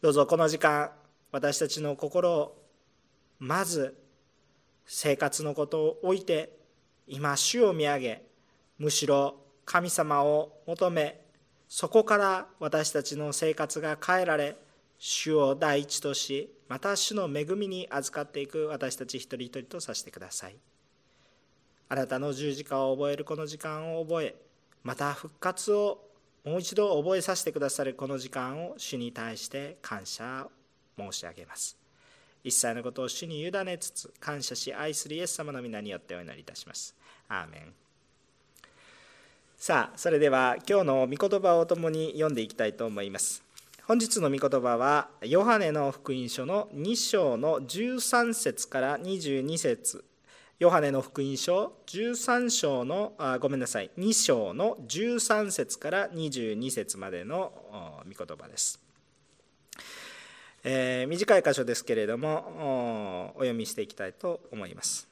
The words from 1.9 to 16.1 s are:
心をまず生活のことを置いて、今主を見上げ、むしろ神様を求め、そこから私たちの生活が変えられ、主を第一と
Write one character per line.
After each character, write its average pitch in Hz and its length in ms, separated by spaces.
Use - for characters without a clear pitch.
心 175 340
を 151 320
ま 156 260
ず 147 320
生 - 320
活 147 260
の 147 120
こ 147 120
と 160 180
を 160 180
置 185 140
い 185 100
て、 160 280
今 143 300
主 240 260
を 196 80
見 156 140
上 143 140
げ、 113 220
む 147 140
し 147 160
ろ 139 300
神 175 240
様 151 360
を 151 420
求 175 240
め、 160 280
そ - 220
こ 220 160
か 214 140
ら 190 300
私 151 340
た 147 100
ち 143 140
の 147 160
生 160 220
活 151 260
が 156 160
変 185 180
え - 20
ら 156 100
れ、 147 220
主 - 380
を 135 180
第 143 260
一 143 200
と 143 120